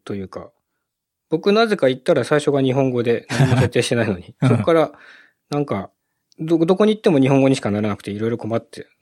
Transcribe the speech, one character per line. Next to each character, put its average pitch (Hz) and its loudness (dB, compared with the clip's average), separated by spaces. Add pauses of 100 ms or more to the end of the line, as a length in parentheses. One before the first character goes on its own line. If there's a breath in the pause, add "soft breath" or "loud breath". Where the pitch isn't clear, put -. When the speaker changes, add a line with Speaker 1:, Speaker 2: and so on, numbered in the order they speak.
Speaker 1:
と 110 -8
い 98 -8
う 92 -12
か、 82 -14 (800)
僕 180 0
な 226 4
ぜ 208 -2
か 139 2
行 127 -2
っ - -20
た 175 2
ら 123 0
最 147 2
初 147 -2
が 139 0
日 131 0
本 135 0
語 120 -2
で、 117 -2
何 127 2
も 123 2
設 127 2
定 123 0
し - -4
て 123 0
な 113 0
い 104 -2
の 95 -2
に。 - -18
Speaker 2:
<laughs> - -10
う 139 0
ん。 - 4
Speaker 1:
そ 123 4
っ 107 -2
か 170 2
ら、 160 2 (580 loud breath)
な 147 -4
ん 143 -2
か、 98 -8 (480)
ど、 160 -2
ど 170 2
こ 208 2
に 214 2
行 208 -10
っ - -16
て 208 2
も 151 4
日 131 4
本 139 4
語 135 4
に 131 2
し - -8
か 107 -4
な 104 -2
ら 107 -2
な 98 -4
く - -20
て、 101 -10
い 104 -8
ろ 110 -4
い - -2
ろ 117 -4
困 107 -6
っ 113 -2
て - -20 (160)